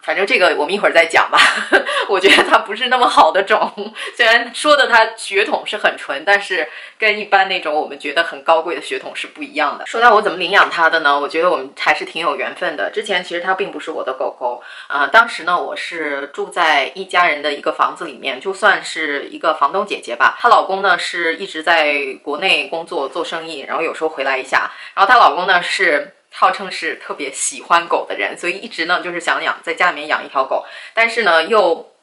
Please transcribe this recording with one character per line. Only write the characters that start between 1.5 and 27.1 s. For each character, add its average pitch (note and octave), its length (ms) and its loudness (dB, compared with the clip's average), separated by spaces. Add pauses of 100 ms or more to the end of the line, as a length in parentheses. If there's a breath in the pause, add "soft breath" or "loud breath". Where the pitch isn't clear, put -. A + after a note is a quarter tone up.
<laughs> C5 380 0
我 G3 100 2
觉 F#3 160 4
得 - 80 4
它 - 160 4
不 G3+ 160 -2
是 A#3+ 140 -4
那 B3+ 100 2
么 B3 100 4
好 F#3+ 220 6
的 F3 100 2
种， G3+ 320 0 (440 loud breath)
虽 A#3+ 100 4
然 A#3+ 260 4
说 D4 240 4
的 B3+ 120 4
它 A3+ 280 6
血 G3 280 0
统 - 200 -2
是 - 120 -6
很 D#3 200 0
纯， C#3+ 280 -8
但 G3+ 180 4
是 F3 260 -4 (300 loud breath)
跟 G#3+ 220 0
一 G3+ 60 -10
般 F#3+ 220 4
那 F#3 120 -2
种 D#3 120 -4
我 D3+ 140 -2
们 C#3+ 100 -12
觉 D3 160 -8
得 E3 120 2
很 C#3 180 -8
高 E3 200 4
贵 E3+ 120 -4
的 D3 80 -8
血 C3 160 -6
统 - 160 -12
是 - 140 -8
不 D3+ 160 -14
一 C3 100 -16
样 C#3+ 240 -2
的。 - 80 -12
说 - 140 -4
到 A#3 120 8
我 G#3 80 6
怎 G3+ 120 -2
么 D#3+ 40 -6
领 F3+ 140 -4
养 F3 180 6
它 D#3+ 220 2
的 D#3+ 100 2
呢， C#3+ 200 2
我 C#3+ 80 -4
觉 D#3+ 120 -2
得 F3+ 80 4
我 F3+ 80 2
们 C3+ 220 -8
还 D#3 160 2
是 F3+ 100 -6
挺 - 160 -10
有 D#3+ 140 0
缘 A#2+ 220 -4
分 E3 200 -4
的。 - 140 -4
之 G#3 140 -6
前 F3+ 180 -2
其 F3+ 100 -10
实 E3+ 80 -4
它 F#3+ 140 0
并 F#3+ 160 -4
不 D3+ 80 -12
是 D#3 140 -10
我 B2 100 -8
的 C3 120 -6
狗 - 220 -6
狗， B2 240 -6 (280 loud breath)
呃， C#3+ 180 0
当 A#3 220 6
时 - 160 -10
呢， F3+ 120 0
我 C3+ 200 -4
是 D3 580 -8
住 G3+ 140 -6
在 D#3 480 -2
一 F#3+ 80 -10
家 F3 240 0
人 C#3+ 120 -2
的 D3 120 -4
一 C#3+ 80 -8
个 D#3+ 100 -2
房 D3 260 -4
子 F3+ 80 -12
里 C#3 100 -14
面， - 260 -10
就 F#3+ 120 -8
算 F#3+ 300 0
是 C#3+ 460 -6
一 D3+ 100 -16
个 D#3+ 160 0
房 C#3+ 180 0
东 G3 140 -2
姐 C3+ 160 -6
姐 A#2 140 -8
吧。 B2 240 2
她 A#3+ 80 2
老 G3+ 160 6
公 G3 180 -4
呢 F3+ 160 4
是 E3 380 -4
一 G3 100 -8
直 D#3 160 -10
在 D#3 320 2 (300)
国 D3 140 -6
内 D#3+ 280 0
工 E3+ 180 -8
作 D3+ 240 -4
做 E3 160 -6
生 E3 220 -8
意， D#3 140 -10
然 B2 160 -8
后 D#3 80 -2
有 B2+ 100 -4
时 - 80 -8
候 D#3 60 -2
回 C#3 160 -6
来 C3+ 120 0
一 C3+ 60 -6
下。 - 300 -2 (220 loud breath)
然 F#3+ 120 4
后 - 20 -2
她 B3+ 80 8
老 D#3 200 6
公 F3+ 100 -2
呢 F3+ 160 2
是 E3 540 -2 (160)
号 F#3+ 180 2
称 F#3+ 180 -8
是 D#3+ 280 -8
特 - 180 -12